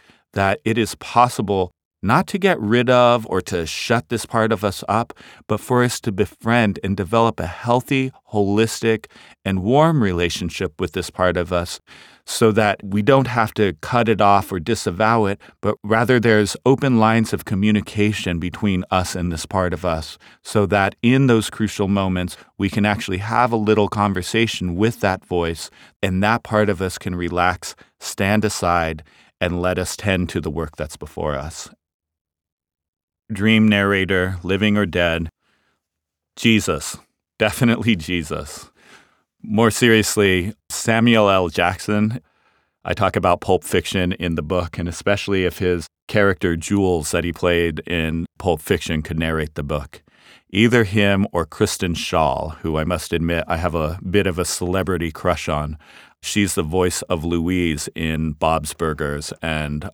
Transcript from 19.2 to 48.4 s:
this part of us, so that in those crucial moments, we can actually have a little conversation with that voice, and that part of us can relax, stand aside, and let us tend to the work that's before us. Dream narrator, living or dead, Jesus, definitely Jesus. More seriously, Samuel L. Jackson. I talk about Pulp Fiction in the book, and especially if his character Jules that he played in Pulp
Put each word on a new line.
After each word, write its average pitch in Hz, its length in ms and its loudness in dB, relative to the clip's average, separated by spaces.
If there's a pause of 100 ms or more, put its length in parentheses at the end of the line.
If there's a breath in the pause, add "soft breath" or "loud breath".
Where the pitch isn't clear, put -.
this 78 140 -8
part 90 280 -2
of 78 100 -6
us, 80 340 -4 (260 soft breath)
so 104 220 2
that 98 360 2
in 131 260 4
those 113 220 4
crucial 101 380 -4
moments, 92 500 -2 (200 loud breath)
we 98 120 -2
can 104 160 0
actually 98 340 -2
have 113 320 0
a 117 60 2
little 104 300 2
conversation 98 880 -2
with 110 240 0
that 95 260 -2
voice, 85 460 -4 (320 loud breath)
and 92 180 0
that 110 220 2
part 107 260 2
of 90 120 -2
us 92 160 -4
can 90 180 -6
relax, 87 600 -2 (240 soft breath)
stand 101 460 0
aside, 85 580 -2 (380 soft breath)
and 87 200 -2
let 90 180 0
us - 180 -6
tend 92 320 -2
to 85 120 -4
the 80 100 -6
work 78 240 -8
that's 73 220 -10
before 76 380 -8
us. 73 340 -10 (1600)
Dream 110 360 4
narrator, 95 760 2
living 98 360 0
or 104 80 2
dead, 82 420 0 (1120)
Jesus, 95 580 0 (420)
definitely 113 600 2
Jesus. 78 760 -8 (720 soft breath)
More 110 280 2
seriously, 104 840 4 (160)
Samuel 113 600 4
L. 92 200 2
Jackson. 104 720 -2 (640)
I 90 80 -2
talk 92 240 0
about 90 240 2
Pulp 92 240 0
Fiction 92 480 0
in 85 220 -4
the 85 60 -2
book, 87 360 -4
and 87 100 -6
especially 98 560 -2
if 87 140 -2
his 87 300 -2 (200)
character 98 480 2
Jules 90 560 0
that 85 140 0
he 85 80 -2
played 85 460 0
in 82 460 -4 (140)
Pulp 85 220 -2